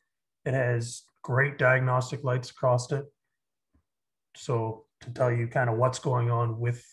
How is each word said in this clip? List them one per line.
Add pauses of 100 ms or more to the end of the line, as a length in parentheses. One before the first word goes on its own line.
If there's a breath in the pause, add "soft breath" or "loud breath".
(440)
It
has (200)
great
diagnostic
lights
across
it. (1300)
So (140)
to
tell
you
kinda
what's
going
on
with